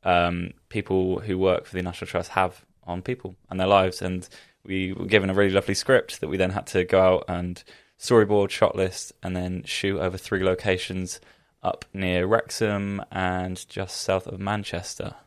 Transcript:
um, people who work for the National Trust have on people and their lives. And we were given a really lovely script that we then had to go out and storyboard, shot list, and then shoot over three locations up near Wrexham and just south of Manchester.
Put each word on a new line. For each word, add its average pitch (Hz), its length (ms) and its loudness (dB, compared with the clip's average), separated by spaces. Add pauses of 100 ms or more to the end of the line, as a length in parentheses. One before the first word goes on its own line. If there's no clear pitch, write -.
um, 87 480 2 (180)
people 95 500 -2
who 104 180 -4
work 92 280 2
for - 100 -14
the 90 60 -4
National 90 260 -8
Trust - 240 -6
have 92 340 -2 (180)
on 90 180 -8
people - 340 -8 (140)
and 95 100 -6
their 92 80 2
lives. 95 340 4
And 92 260 -6 (360)
we 95 300 -4
were 92 120 -6
given 95 240 4
a 95 40 0
really 98 200 4
lovely 98 200 2
script - 480 2
that 78 60 -4
we 95 100 -2
then 92 140 2
had 98 160 -6
to 92 160 0
go 95 180 4
out 92 260 4
and 90 360 -6 (360)
storyboard, 104 500 4
shot - 260 2
list, - 380 -4 (100)
and 92 120 -4
then 90 280 -4
shoot 98 360 -2
over 90 180 -2
three 95 260 -2
locations 92 760 -2 (440)
up - 200 -4 (100)
near 92 340 0
Wrexham 101 760 0 (100)
and 92 560 -4
just - 340 -8
south 95 260 0
of 95 120 -10
Manchester. 98 760 -6 (120)